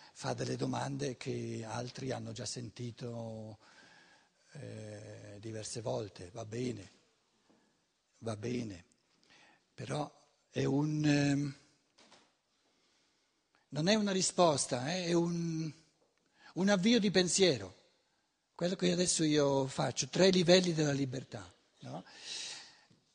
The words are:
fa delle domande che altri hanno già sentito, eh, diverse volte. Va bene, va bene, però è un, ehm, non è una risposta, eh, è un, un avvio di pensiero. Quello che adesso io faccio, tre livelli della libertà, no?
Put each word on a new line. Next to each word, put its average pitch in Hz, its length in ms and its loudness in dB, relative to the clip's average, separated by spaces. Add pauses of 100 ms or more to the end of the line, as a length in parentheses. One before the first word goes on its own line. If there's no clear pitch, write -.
(140)
fa 127 200 -6
delle 123 240 -4
domande 131 580 -4
che 117 500 -6
altri 123 460 -8
hanno 113 220 -8
già 110 120 -10
sentito, 113 1120 -10 (920)
eh, 107 880 -14
diverse 110 420 -8
volte. 110 500 -6
Va 113 140 -10
bene, 110 460 -6 (1300)
va 110 160 -6
bene, 110 480 -8 (920)
però 139 380 -8 (380)
è 131 160 -2
un, 151 400 0
ehm, 143 500 2 (2250)
non 147 180 -2
è 208 80 4
una 202 160 2
risposta, 160 800 2
eh, 185 120 -4
è 170 80 0
un, 170 580 0 (840)
un 190 160 2
avvio 208 300 6
di 208 100 2
pensiero. 160 680 4 (760)
Quello 180 220 -2
che 180 160 2
adesso 175 320 2
io 139 440 4
faccio, 131 420 -2
tre 185 200 6
livelli 180 440 6
della 151 180 2
libertà, 127 580 -4 (300)
no? 135 240 -12 (1120)